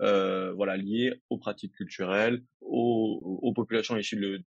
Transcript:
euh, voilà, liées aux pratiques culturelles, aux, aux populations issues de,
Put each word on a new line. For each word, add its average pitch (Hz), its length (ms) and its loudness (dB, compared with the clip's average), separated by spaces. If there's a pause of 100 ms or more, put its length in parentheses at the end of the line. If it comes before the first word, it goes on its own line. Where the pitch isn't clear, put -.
euh, 95 520 2
voilà, 95 240 0
liées 113 360 0 (160)
aux 113 80 -2
pratiques - 360 -8
culturelles, 104 680 0 (200)
aux, 113 800 0
aux 113 120 2
populations 113 440 0
issues 104 180 -4
de, 98 220 -2 (160)